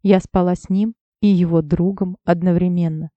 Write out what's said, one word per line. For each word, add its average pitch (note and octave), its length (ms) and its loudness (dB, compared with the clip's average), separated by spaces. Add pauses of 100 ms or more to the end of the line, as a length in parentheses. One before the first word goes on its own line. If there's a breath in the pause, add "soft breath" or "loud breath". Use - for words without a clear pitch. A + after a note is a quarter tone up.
Я F#3+ 160 4
спала F3+ 360 0
с - 140 -18
ним G#3 240 -2 (260)
и G#3 80 0
его E3+ 340 2
другом F3+ 600 -2
одновременно. F3 920 -2